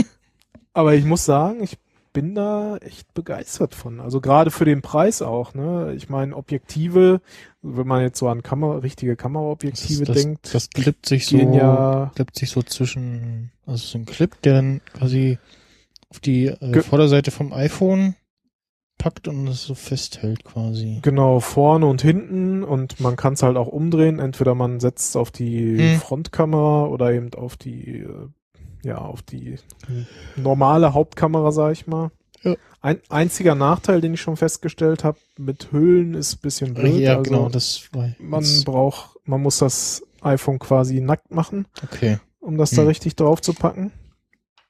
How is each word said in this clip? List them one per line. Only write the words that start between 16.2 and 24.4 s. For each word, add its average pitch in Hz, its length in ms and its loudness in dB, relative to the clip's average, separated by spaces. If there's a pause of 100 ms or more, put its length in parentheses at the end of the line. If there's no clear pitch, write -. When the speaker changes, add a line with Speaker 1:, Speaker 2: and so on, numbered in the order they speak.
Speaker 2:
äh, 131 260 -4
Speaker 1:
Ge- 156 100 6
Speaker 2:
Vorderseite 143 480 4
vom 143 220 -6
iPhone 190 640 0 (840)
packt - 300 -6
und 139 180 -6
es 127 160 -6
so 131 140 -10
festhält - 680 -8
quasi. 110 580 -6
Speaker 1:
Genau, 135 360 4
vorne 151 480 4
und 131 160 2
hinten 185 640 0
und 131 340 -4
man 123 160 0
kann's 135 300 0
halt 127 120 4
auch 123 120 -2
umdrehen. 160 500 2
Entweder 131 380 0